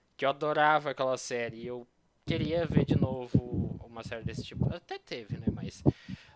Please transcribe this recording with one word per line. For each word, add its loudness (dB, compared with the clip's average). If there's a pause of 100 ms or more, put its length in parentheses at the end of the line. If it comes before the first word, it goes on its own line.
(160)
que -2
eu 4
adorava 4
aquela 0
série -4
e -10
eu -8 (400)
queria 0
ver 4
de 2
novo 0
uma -14
série -8
desse -6
tipo. -2
Até -10
teve, -10
né? -6
Mas -8 (520)